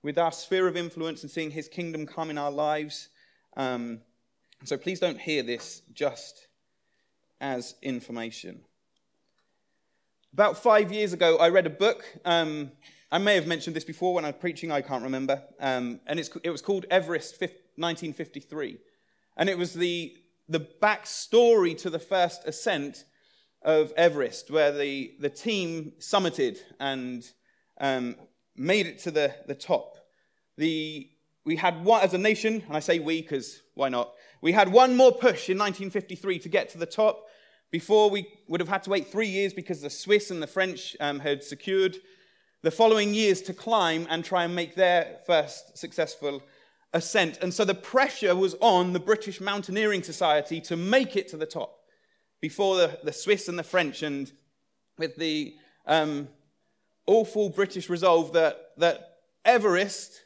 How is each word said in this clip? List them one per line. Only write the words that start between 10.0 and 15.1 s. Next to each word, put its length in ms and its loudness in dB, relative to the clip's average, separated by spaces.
About 280 2
five 300 4
years 220 -2
ago, 240 4
I 100 6
read 180 6
a 40 -2
book. 340 0
Um, 480 0
I 100 0
may 160 4
have 120 0
mentioned 260 -4
this 120 -8
before 280 -4
when 120 -2
I 60 -4
was 100 -14
preaching, 280 -6
I 120 0
can't 220 -6
remember. 380 -2